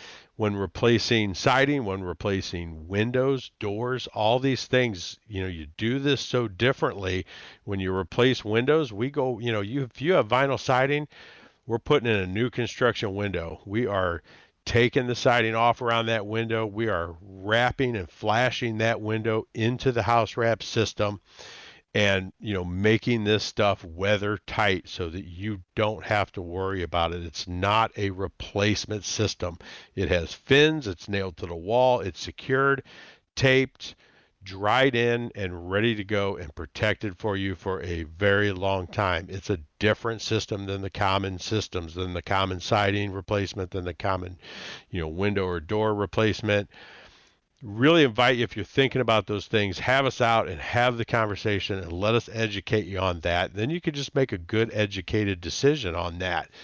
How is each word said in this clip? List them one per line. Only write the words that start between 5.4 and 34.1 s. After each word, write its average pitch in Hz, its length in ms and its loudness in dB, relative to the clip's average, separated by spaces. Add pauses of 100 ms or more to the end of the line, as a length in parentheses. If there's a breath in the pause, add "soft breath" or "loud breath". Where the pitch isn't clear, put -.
know, 92 60 -2
you 80 180 -8 (100)
do 117 220 0
this 139 220 0
so 123 260 0
differently. 98 800 0 (380 loud breath)
When 98 160 -4
you 95 120 -2
replace 120 520 2
windows, 123 480 2
we 113 180 -4
go, 131 300 -2
you 117 100 -2
know, 107 120 0
you, 123 200 -4
if 123 180 -10
you 160 120 0
have 127 160 4
vinyl 127 320 2
siding, 139 480 2 (600 loud breath)
we're 113 120 -2
putting 127 280 2
in 104 120 4
a 92 80 -2
new 110 200 0
construction 113 680 -2
window. 87 480 -4
We 104 240 -2
are 92 340 0 (420 loud breath)
taking 123 440 2
the 120 80 -2
siding 117 400 4
off 117 260 4
around 117 240 0
that 113 180 0
window. 113 400 -2
We 107 220 -4
are 85 340 -2
wrapping 110 760 0
and 90 120 -6
flashing 113 720 0
that 113 220 2
window 110 520 -2
into 120 380 0
the 117 140 2
house 113 320 2
wrap 117 260 2
system 104 580 -2 (720 loud breath)
and, 98 460 2
you 110 160 -4
know, 90 100 -2
making 107 600 2
this 104 180 4
stuff 101 400 2
weather 98 640 0
tight 101 420 0
so 87 200 -6
that 92 160 -8
you 95 360 -8 (140)
don't 107 300 -2
have 104 280 0
to 95 100 -8
worry 92 420 -4
about 82 280 0
it. 87 120 -8
It's - 240 -10
not 101 480 2
a 98 140 -2
replacement 101 920 -4
system. - 560 -4 (380 loud breath)
It 98 120 0
has 85 240 0
fins, 147 540 4
it's 92 220 -8
nailed 95 300 -4
to - 80 -8
the 85 100 -8
wall, 120 420 2
it's 95 220 -6
secured, 135 640 0 (500 loud breath)
taped, 131 600 2 (480 soft breath)